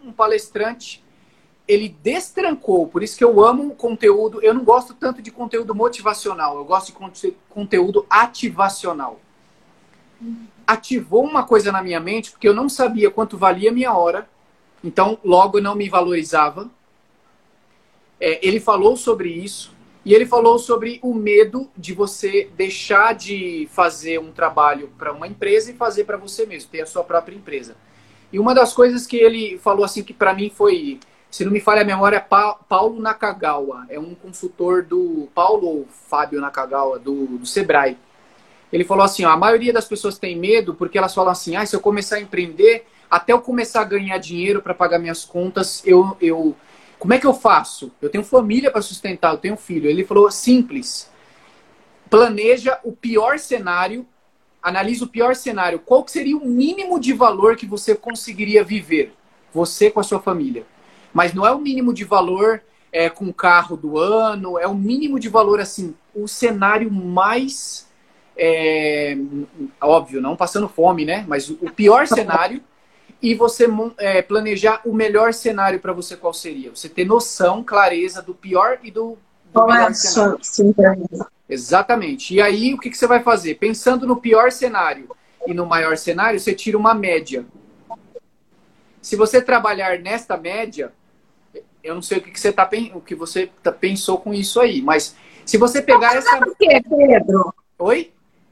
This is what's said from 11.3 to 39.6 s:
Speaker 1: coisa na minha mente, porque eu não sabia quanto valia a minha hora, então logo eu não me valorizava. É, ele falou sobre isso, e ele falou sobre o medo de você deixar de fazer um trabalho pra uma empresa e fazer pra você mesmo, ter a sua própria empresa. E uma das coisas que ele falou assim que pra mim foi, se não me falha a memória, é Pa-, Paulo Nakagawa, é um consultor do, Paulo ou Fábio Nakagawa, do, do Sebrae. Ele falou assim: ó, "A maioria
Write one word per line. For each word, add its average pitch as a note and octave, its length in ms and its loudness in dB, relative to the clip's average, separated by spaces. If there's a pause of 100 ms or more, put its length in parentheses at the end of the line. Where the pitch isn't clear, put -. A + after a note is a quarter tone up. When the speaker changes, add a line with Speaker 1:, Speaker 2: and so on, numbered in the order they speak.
Speaker 1:
coisa G3+ 280 2
na F#3+ 100 -4
minha F3 180 -6
mente, G3+ 320 -8
porque - 160 0
eu G#3 60 6
não B3+ 140 -2
sabia A#3 420 0
quanto G#3+ 280 -6
valia F#3+ 340 2
a - 20 -4
minha B3 200 -2
hora, F3 360 -2 (540)
então F#3+ 400 0
logo F#3+ 340 4
eu G3+ 60 0
não G3+ 100 -4
me G3+ 160 -6
valorizava. F3 800 -2 (1500)
É, E3 260 -2
ele G3+ 140 0
falou G#3 380 4
sobre F#3+ 320 -2
isso, F3 440 -14 (320)
e G3 80 4
ele A#3 120 6
falou A#3+ 340 4
sobre A#3 420 -4
o B3 120 -4
medo G#3+ 640 2
de F#3 180 -14
você G3 640 -4
deixar G3 600 0
de F3+ 560 -10
fazer E3 480 -2
um D#3+ 120 -16
trabalho D3 640 -2
pra D3+ 140 -10
uma D#3 160 -12
empresa G#3 440 -2
e B3 40 -18
fazer G#3 280 -4
pra G3+ 140 -8
você G3+ 280 -8
mesmo, F3+ 240 -16
ter D#3+ 120 -12
a D#3 40 -8
sua F3 180 -8
própria F3 320 -4
empresa. C3+ 400 -14 (560)
E F#3 60 -8
uma A#3 160 2
das B3 200 4
coisas B3 340 4
que A#3+ 100 -6
ele A3+ 400 2
falou G3+ 260 0
assim G3 200 -6
que G#3 100 -16
pra G3 220 2
mim G3+ 180 -6
foi, E3 460 0 (320)
se - 120 -8
não G3 80 -2
me G#3 80 0
falha G#3+ 220 2
a G#3 40 2
memória, G3+ 320 2
é - 20 2
Pa-, G#3 340 2
Paulo A3 480 -2
Nakagawa, F#3+ 880 -6
é D3+ 100 -14
um E3+ 140 -14
consultor F3+ 720 -4
do, E3 500 -4
Paulo F#3 320 0
ou D3+ 220 -6 (200)
Fábio D3 320 -4
Nakagawa, C3+ 600 -4
do, C#3 260 -6
do B2 200 -10
Sebrae. D3 520 0 (720)
Ele F3 120 0
falou G3 200 2
assim: G3 220 0
ó, E3 60 6
"A D#3+ 60 6
maioria A3+ 360 2